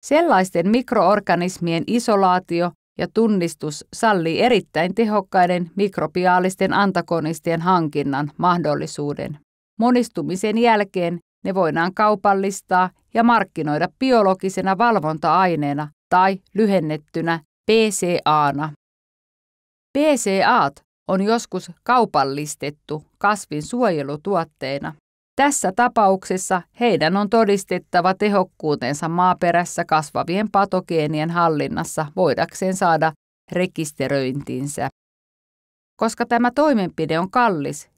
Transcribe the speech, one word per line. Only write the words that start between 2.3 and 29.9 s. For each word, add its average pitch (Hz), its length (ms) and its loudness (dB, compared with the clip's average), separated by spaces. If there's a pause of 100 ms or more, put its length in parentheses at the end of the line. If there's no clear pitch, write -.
ja 170 160 -4
tunnistus 175 800 -2
sallii 175 480 0
erittäin 180 540 0
tehokkaiden 185 800 0
mikrobiaalisten 185 960 0
antagonistien 170 880 -2
hankinnan 147 760 0
mahdollisuuden. 151 1000 -4 (400)
Monistumisen 220 800 0
jälkeen 196 600 0 (240)
ne 185 120 -4
voidaan 170 380 0
kaupallistaa 196 960 0 (240)
ja 226 100 2
markkinoida 175 640 0 (120)
biologisena 190 760 2
valvonta-aineena 160 1080 0 (220)
tai 185 300 2 (140)
lyhennettynä 165 840 -2 (260)
P - 40 -12
C 220 380 2 (180)
A:na. 147 460 0 (1200)
P - 40 -2 (180)
C 226 140 -2 (160)
A:t 190 360 2 (260)
on 190 140 0
joskus 202 500 -4 (120)
kaupallistettu 147 1200 -2 (140)
kasvin 202 460 -4
suojelutuotteina. 156 1300 -4 (420)
Tässä 277 400 0
tapauksessa 190 840 0 (180)
heidän 180 380 2
on 202 120 0
todistettava 196 840 0
tehokkuutensa 170 960 -2
maaperässä 175 760 0
kasvavien 165 640 -2